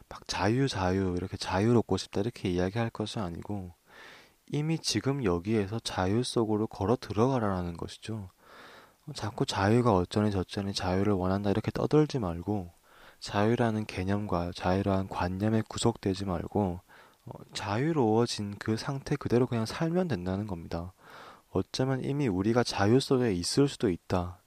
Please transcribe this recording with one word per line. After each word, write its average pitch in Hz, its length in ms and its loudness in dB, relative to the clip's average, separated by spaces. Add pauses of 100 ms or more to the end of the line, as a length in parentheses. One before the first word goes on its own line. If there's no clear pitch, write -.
막 - 180 -16
"자유, 113 400 2
자유, 95 480 0
이렇게 92 220 -4
자유롭고 101 600 2
싶다." - 240 -4
이렇게 107 280 -2
이야기할 95 400 0
것이 110 300 -6
아니고 90 560 -8 (720)
이미 151 320 -2
지금 135 440 0
여기에서 101 560 0
자유 98 440 0
속으로 110 420 0
걸어 110 340 0
들어가라라는 101 800 0
것이죠. 95 520 -10 (840)
자꾸 110 320 -4
자유가 113 480 4
어쩌니 101 380 4
저쩌니 98 420 -2
자유를 98 400 2
원한다 98 380 2
이렇게 104 200 0
떠들지 147 460 2
말고 90 540 -4 (480)
자유라는 110 640 0
개념과 95 720 -2
자유라는 95 520 0
관념에 98 600 0
구속되지 101 580 -2
말고, 90 560 -2 (440)
어, - 60 -16 (220)
자유로워진 110 1040 0
그 110 200 -2
상태 139 380 -4
그대로 123 300 2
그냥 113 220 -2
살면 170 400 -2
된다는 95 400 -2
겁니다. 87 440 -8 (600)
어쩌면 131 520 -2
이미 139 240 -2
우리가 110 360 2
자유 107 360 4
속에 123 340 2
있을 90 340 2
수도 123 220 0
있다. 90 580 -2